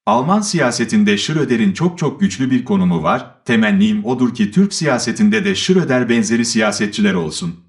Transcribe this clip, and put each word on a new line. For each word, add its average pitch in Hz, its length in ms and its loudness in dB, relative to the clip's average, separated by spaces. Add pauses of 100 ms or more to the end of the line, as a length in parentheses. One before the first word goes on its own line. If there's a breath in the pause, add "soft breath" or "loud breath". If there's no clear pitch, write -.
Alman 135 340 2
siyasetinde 117 760 0
Schröder'in 117 540 0
çok 175 260 -2
çok 147 220 -4
güçlü 131 300 -2
bir 131 140 0
konumu 90 380 0
var. - 420 -4
"Temennim 107 600 2
odur 127 300 0
ki 104 160 -2
Türk 196 240 2
siyasetinde 135 720 0
de 196 100 0
Schröder 135 540 0
benzeri 117 360 2
siyasetçiler 104 680 0
olsun," 85 400 -6 (140)